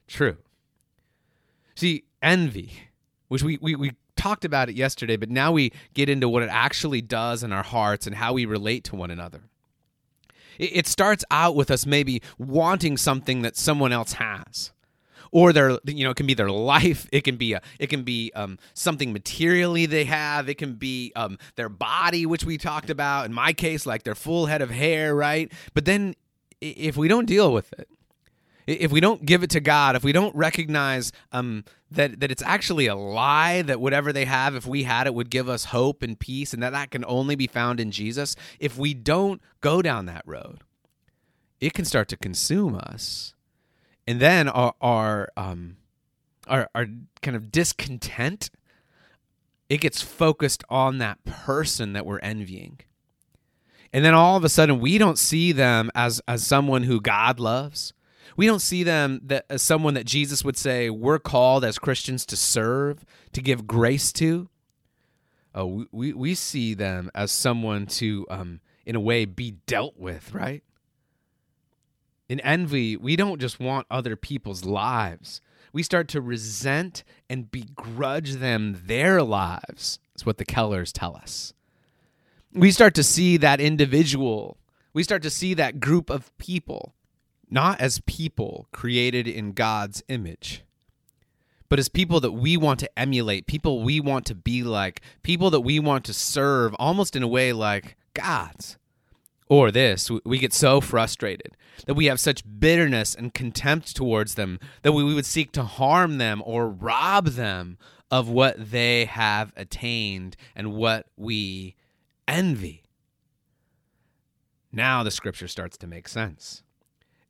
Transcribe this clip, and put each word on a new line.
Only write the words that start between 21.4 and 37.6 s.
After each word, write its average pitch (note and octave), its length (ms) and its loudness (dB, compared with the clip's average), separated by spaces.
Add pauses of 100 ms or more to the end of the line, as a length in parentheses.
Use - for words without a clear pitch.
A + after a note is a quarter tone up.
their A2+ 140 -6
body, E3+ 560 -2
which D#3+ 200 -2
we E3 120 -6
talked D3+ 320 -6
about. C#3+ 360 -2
In A2+ 80 -8
my C3 180 2
case, D#3+ 340 -2
like, A2+ 180 -4
their G#2+ 120 -6
full E3 300 -2
head D3+ 160 0
of B2 100 -4
hair, D#3 420 0
right? D3 380 0 (220)
But D#3 100 2
then F#3+ 320 2 (480)
i-, D3+ 140 -8
if D#3 180 -4
we D#3 140 2
don't A#3 180 4
deal F#3+ 240 6
with A2 220 -2
it, - 160 -18 (800)
i-, - 120 -2
if D#3 140 2
we D3+ 80 6
don't G#3 240 4
give F3 180 6
it E3+ 80 -2
to E3 80 2
God, C#3+ 380 4
if B2 80 -2
we C#3+ 80 2
don't F#3+ 220 2
recognize, D3 760 0 (220)
um, A#2+ 320 -4 (260)
that, C#3+ 280 0
that C3+ 120 -2
it's C3 100 -6
actually E3+ 460 0
a G2+ 80 0
lie C#3+ 680 2
that C#3 180 -2
whatever C#3 320 0
they C#3 140 0
have, C3+ 300 0
if A#2+ 100 -8
we C3+ 180 -4
had B2 240 0
it, B2+ 60 -2
would A#2+ 160 -4
give B2+ 180 -2
us B2 180 -4
hope C3 360 0
and A2+ 180 -8
peace, C3+ 340 -8
and A#2 80 -6
that B2+ 100 -2
that C#3 200 -6
can B2 140 -8
only C3+ 300 0
be C3+ 120 -2
found A#2+ 320 -2